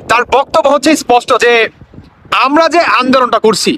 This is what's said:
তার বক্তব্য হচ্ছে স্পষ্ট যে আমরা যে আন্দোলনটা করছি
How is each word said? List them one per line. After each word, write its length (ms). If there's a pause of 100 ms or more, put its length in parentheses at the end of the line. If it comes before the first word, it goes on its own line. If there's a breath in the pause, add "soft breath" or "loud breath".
তার 160
বক্তব্য 440
হচ্ছে 260
স্পষ্ট 460
যে 280 (640)
আমরা 380
যে 100
আন্দোলনটা 600
করছি 380